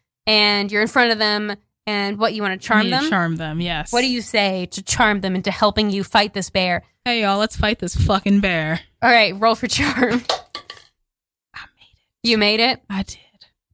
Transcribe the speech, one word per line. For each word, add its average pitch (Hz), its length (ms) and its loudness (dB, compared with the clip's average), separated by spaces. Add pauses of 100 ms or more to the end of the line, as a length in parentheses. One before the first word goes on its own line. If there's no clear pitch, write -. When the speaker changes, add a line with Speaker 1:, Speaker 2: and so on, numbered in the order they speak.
(260)
Speaker 1:
and 208 440 2
you're 208 120 0
in 220 80 2
front 240 220 4
of 220 60 0
them, 208 380 -2 (300)
and 202 320 -4
what, 220 160 0
you 214 80 -6
wanna 190 160 -4
charm 214 220 0
Speaker 2:
I 214 40 4
need 190 80 0
to 254 60 0
Speaker 1:
them? 294 120 -2
Speaker 2:
charm 170 280 0
them, 160 240 -6
yes. 165 320 -6
Speaker 1:
What 240 80 2
do 269 80 0
you 247 120 -4
say 190 460 -2
to - 140 -10
charm 208 400 2
them 185 140 -2
into 185 160 -2
helping 208 400 0
you 196 120 -4
fight 202 300 0
this 196 160 -6
bear? 180 340 -2 (220)
Speaker 2:
Hey, 240 160 0
y'all, 196 180 2
let's 214 160 -2
fight 220 240 -2
this 175 160 -6
fucking 202 460 2
bear. 165 400 -2 (200)
Speaker 1:
All 233 100 4
right, 214 280 4
roll 226 160 4
for 247 120 -4
charm. 247 580 0
<laughs> - 1300 -12
Speaker 2:
I - 60 -18 (180)
made - 160 -20
it. - 40 -20 (260)
Speaker 1:
You 233 140 2
made 208 220 2
it? 233 300 0
Speaker 2:
I 196 140 -4
did. - 160 -14 (540)